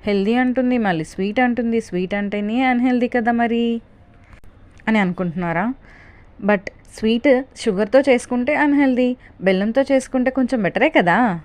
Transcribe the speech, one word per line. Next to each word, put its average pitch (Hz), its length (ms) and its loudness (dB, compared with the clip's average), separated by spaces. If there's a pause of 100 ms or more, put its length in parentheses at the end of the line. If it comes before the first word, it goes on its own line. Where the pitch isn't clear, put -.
హెల్దీ 202 280 0
అంటుంది, 254 520 0
మళ్ళీ 165 180 -2
స్వీట్ 208 400 -4
అంటుంది, 233 440 0
స్వీట్ 180 320 -4
అంటేనే 208 500 -4
అన్‌హెల్దీ 247 460 0
కదా 240 240 0
మరి 233 400 0 (1080)
అని 220 100 2
అనుకుంటున్నారా? 180 760 -2 (760)
But 202 140 2 (340)
స్వీట్ 233 320 0 (340)
షుగర్‌తో 214 460 2
చేసుకుంటే 247 460 0
అన్‌హెల్దీ, 269 600 2 (240)
బెల్లంతో 202 420 0 (100)
చేసుకుంటే 262 460 0
కొంచెం 247 240 0
బెటరే 208 340 0
కదా. 185 480 2